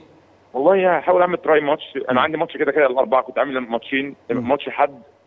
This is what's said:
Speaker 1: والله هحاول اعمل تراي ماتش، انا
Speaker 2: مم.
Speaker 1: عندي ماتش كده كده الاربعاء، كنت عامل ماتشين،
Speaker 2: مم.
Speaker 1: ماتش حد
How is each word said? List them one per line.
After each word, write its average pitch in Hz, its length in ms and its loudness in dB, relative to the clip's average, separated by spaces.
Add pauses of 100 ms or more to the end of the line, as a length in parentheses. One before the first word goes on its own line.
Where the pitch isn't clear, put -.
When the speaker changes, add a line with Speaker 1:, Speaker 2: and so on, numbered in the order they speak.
(540)
Speaker 1:
والله 175 440 4
هحاول 180 220 2
اعمل 180 180 0
تراي 156 220 2
ماتش، 147 220 -2 (140)
انا 127 160 -4
Speaker 2:
مم. 127 60 2
Speaker 1:
عندي 156 180 0
ماتش 156 200 -4
كده 139 160 -2
كده 147 140 2
الاربعاء، 127 380 0
كنت - 140 -10
عامل 131 220 -2
ماتشين، 131 540 -6 (160)
Speaker 2:
مم. 123 180 -4
Speaker 1:
ماتش 139 200 -2
حد 139 300 -2 (280)